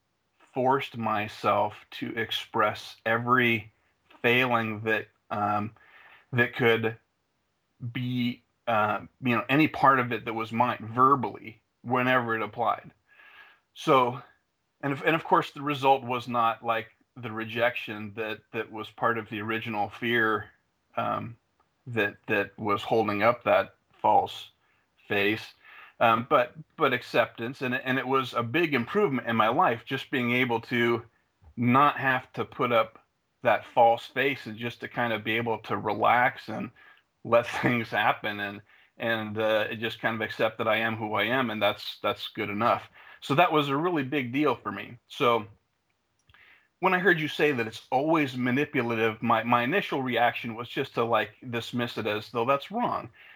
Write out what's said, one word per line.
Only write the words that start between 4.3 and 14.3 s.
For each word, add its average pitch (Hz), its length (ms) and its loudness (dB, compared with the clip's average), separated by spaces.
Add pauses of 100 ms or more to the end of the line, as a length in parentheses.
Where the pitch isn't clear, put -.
that, 107 220 -2 (240)
um, 104 420 -2 (600)
that 120 220 2
could 113 420 2 (960)
be, 123 500 -4 (240)
uh, 104 340 2 (220)
you 127 120 2
know, 110 140 0
any 147 200 4
part 135 300 6
of 123 140 -2
it 107 120 -4
that 117 100 -6
was 110 180 -6
mine 113 420 -2
verbally 123 640 2 (220)
whenever 123 540 0
it 110 60 -2
applied. 107 480 -4 (840)
So, 127 460 2 (600)